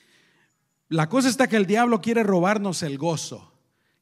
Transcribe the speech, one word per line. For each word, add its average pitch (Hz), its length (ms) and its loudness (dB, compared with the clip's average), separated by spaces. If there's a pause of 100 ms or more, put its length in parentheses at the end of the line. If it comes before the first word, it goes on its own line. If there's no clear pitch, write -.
(880)
La 160 220 -2
cosa 262 200 2
está 240 180 2
que - 80 0
el 208 100 2
diablo 220 340 2
quiere 226 220 0
robarnos 190 600 0
el 139 160 -6
gozo, 147 520 -6 (500)